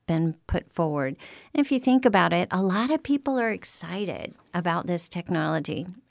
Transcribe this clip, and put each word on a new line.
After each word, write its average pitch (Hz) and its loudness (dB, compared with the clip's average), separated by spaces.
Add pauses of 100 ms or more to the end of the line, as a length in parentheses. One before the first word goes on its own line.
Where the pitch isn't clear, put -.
been 165 2 (140)
put - -2
forward. 147 -2 (380)
And 285 4
if - -2
you 262 2
think 254 4
about 185 6
it, 175 2
a 180 0
lot 202 2
of 320 0
people 277 0
are 226 0
excited 175 -8 (180)
about 175 -2
this 175 -2
technology, 156 -4 (240)